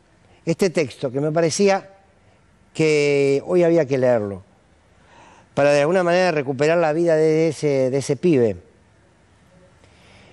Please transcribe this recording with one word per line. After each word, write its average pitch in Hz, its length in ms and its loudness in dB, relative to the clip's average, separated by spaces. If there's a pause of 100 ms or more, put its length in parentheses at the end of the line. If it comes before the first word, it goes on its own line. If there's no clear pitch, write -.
(460)
este 170 240 -2
texto 147 420 -4
que 131 100 -6
me 156 100 -2
parecía 190 580 0 (840)
que 143 720 0
hoy 180 180 0
había 165 220 2
que 131 120 -2
leerlo, 104 460 0 (1120)
para 143 180 2
de 143 100 2
alguna 175 220 0
manera 175 280 0
recuperar 147 460 -2
la 160 160 0
vida 165 220 0
de 160 340 2
ese, 135 400 -2
de 131 80 -2
ese 135 180 -4
pibe. 123 420 2 (1800)